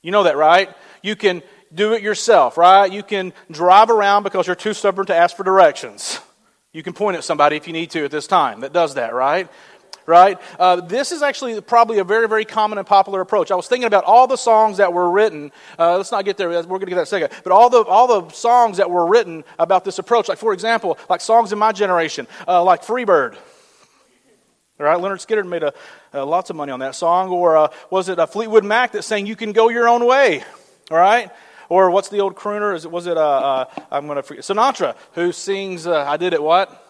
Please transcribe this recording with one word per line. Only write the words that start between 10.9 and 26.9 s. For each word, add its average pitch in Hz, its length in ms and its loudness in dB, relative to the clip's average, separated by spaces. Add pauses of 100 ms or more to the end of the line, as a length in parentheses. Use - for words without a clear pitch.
is 320 80 -8
actually 254 400 -6
probably 233 380 2
a 196 60 -2
very, 220 240 0
very 214 180 -2
common 214 320 -4
and 190 80 -10
popular 196 340 2
approach. 185 300 -2
I 190 60 -2
was 180 120 -6
thinking 247 180 -2
about 208 180 2
all 240 220 6
the 254 120 -2
songs 220 400 2
that 190 120 2
were 175 200 0
written. 175 420 -2 (260)
Uh, 170 200 2
let's 196 120 -8
not 196 140 -4
get 196 140 -6
there. 185 100 -4
We're 170 140 -4
gonna 190 240 -8
get 180 80 -10
that 180 60 -2
in - 20 -2
a - 20 -2
second. 170 260 -4 (140)
But 180 80 -2
all 226 160 6
the, 240 140 4
all 214 400 2
the 160 100 -18
songs 233 460 0
that 190 100 0
were 175 180 0
written 175 380 0 (140)
about 175 260 0
this 196 140 -8
approach, 220 280 -2
like, 190 120 -6
for 220 160 -2
example, 202 420 -4 (140)
like 175 100 -2
songs 226 320 2
in 214 60 -8
my 214 140 0
generation, 175 540 -2 (200)
uh, 175 180 2
like 175 200 2
Freebird. 190 520 0 (1400)
Right? 151 200 0
Leonard 190 220 -6
Skinner 214 240 -4
made 175 180 -8
a, 143 120 -4 (400)
uh, 139 100 -6
lots 170 240 -2
of 180 80 -10
money 143 160 -10
on 127 80 -10
that 131 140 -10